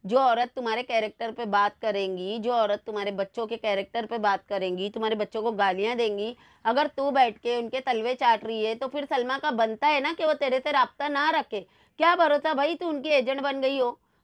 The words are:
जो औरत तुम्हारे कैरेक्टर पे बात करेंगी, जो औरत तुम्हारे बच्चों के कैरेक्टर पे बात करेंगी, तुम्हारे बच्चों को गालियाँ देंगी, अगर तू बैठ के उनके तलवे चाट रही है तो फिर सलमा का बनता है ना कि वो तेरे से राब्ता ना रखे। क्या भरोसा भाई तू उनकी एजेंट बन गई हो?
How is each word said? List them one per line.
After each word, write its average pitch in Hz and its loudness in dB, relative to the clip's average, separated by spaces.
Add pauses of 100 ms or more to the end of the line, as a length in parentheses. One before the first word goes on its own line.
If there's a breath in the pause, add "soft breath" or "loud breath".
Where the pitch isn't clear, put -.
जो 214 2
औरत 240 4
तुम्हारे 240 -4
कैरेक्टर 220 -2
पे 233 -8
बात 202 2
करेंगी, 196 -2
जो 226 -2
औरत 208 2
तुम्हारे 208 -4
बच्चों 196 -6
के 226 -8
कैरेक्टर 208 -2
पे 233 -6
बात 202 0
करेंगी, 185 -4
तुम्हारे 220 -2
बच्चों 214 -4
को 233 0
गालियाँ 202 0
देंगी, 220 -2 (300 soft breath)
अगर 254 2
तू 277 -2
बैठ 247 4
के 240 -2
उनके 233 -4
तलवे 240 -2
चाट 233 2
रही 220 -4
है 226 0
तो 262 -6
फिर 285 -6
सलमा 269 -2
का 294 -2
बनता 226 0
है 294 4
ना 294 -2
कि 330 -2
वो 311 4
तेरे 262 0
से 294 -4
राब्ता 277 0
ना 285 2
रखे। 269 -2 (400 soft breath)
क्या 339 6
भरोसा 311 4
भाई 294 2
तू 359 -6
उनकी 302 -4
एजेंट 269 2
बन 269 -2
गई 269 0
हो? 247 0 (260)